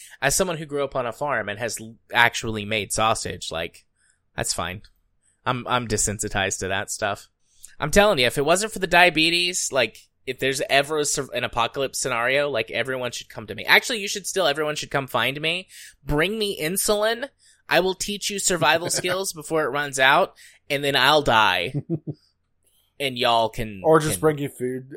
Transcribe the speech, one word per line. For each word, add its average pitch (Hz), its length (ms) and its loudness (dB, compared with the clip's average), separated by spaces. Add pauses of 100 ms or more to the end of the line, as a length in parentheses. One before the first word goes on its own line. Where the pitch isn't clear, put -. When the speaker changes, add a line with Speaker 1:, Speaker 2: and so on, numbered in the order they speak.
(220)
Speaker 1:
as 139 140 2
someone 185 220 0
who 160 80 -10
grew 143 180 -4
up 135 120 -6
on 123 100 -2
a 117 60 -6
farm 120 360 -2
and 104 100 -6
has 113 220 -6
l-, 110 160 -18 (160)
actually 113 520 2
made 104 280 -4
sausage, 110 580 -2
like, 85 340 -8 (520)
that's - 180 -4
fine. 92 280 -6 (640)
I'm, 123 220 -2
I'm 123 220 0
desensitized 101 720 -2
to 95 80 -4
that 98 220 -4
stuff. - 380 -6 (500)
I'm 147 120 -4
telling 202 280 6
you, 123 80 4
if 120 120 0
it 139 60 2
wasn't 185 280 2
for - 60 -8
the 185 80 -4
diabetes, 175 840 2
like, 120 340 0 (200)
if 127 120 -8
there's 135 220 0 (100)
ever 143 280 2
a 147 60 0
sur-, 139 300 -4
an 123 100 -4
apocalypse 120 540 -2
scenario, 131 500 0
like, 120 220 -2
everyone 123 400 -4
should - 200 -12
come 110 180 -14
to 101 60 -8
me. 104 100 -12
Actually, 214 360 2
you 196 80 -6
should 202 180 -8
still, 185 200 0
everyone 151 300 -2
should 123 140 -10
come 135 160 -2
find 123 340 -2
me. 170 260 -4 (380)
Bring 160 340 0
me 202 220 -4
insulin. 214 680 -2 (400)
I 151 120 4
will 185 140 2
teach - 360 -6
you 202 80 -6
survival 170 520 2
Speaker 2:
<laughs> - 0 -
Speaker 1:
skills 180 420 -4
before 156 320 -2
it 120 60 -2
runs 143 280 -4
out, 143 360 4 (340)
and 143 160 -2
then 139 120 2
I'll 143 260 6
die. 107 520 4 (140)
Speaker 2:
<laughs> - 40 -4 (1080)
Speaker 1:
And 135 180 -2
y'all 117 300 4
can 107 340 -8
Speaker 2:
Or 160 160 8
just 156 180 0
Speaker 1:
can - 40 -6
Speaker 2:
bring 156 160 2
you 139 140 -4
food, 131 460 -6